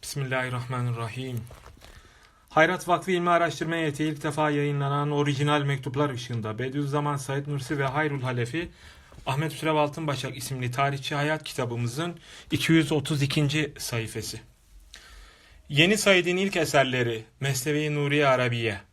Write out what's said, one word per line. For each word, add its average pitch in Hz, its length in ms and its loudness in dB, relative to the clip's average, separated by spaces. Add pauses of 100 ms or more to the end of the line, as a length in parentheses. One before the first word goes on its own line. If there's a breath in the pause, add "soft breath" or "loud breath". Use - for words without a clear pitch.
Bismillahirrahmanirrahim. 123 1400 -4 (1080 loud breath)
Hayrat 160 400 4
Vakfı 175 220 2
İlmi 175 200 2
Araştırma 170 440 2
Heyeti 156 300 -2
ilk 151 180 -4
defa 151 280 0
yayınlanan 143 600 0
orijinal 147 520 2
mektuplar 139 480 0
ışığında 113 480 -6
Bediüzzaman 143 580 -2
Said 139 300 -4
Nursi 147 320 -4
ve 139 60 2
Hayrul 143 380 0
Halefi 127 460 -2 (580 loud breath)
Ahmet 147 260 -2
Hüsrev 156 220 0
Altınbaşak 147 600 0
isimli 123 340 -6
tarihçi 139 440 -2
hayat 151 300 0
kitabımızın 123 720 -4 (340 loud breath)
iki 156 220 2
yüz 160 200 4
otuz 147 300 0
ikinci 147 560 0
sayfası. 113 600 -6 (1300 loud breath)
Yeni 170 300 6
Said'in 180 380 4
ilk 196 200 0
eserleri 127 680 2 (160)
Mesnevi 147 540 0
Nuriye 147 320 2
Arabiye. 120 540 2 (120)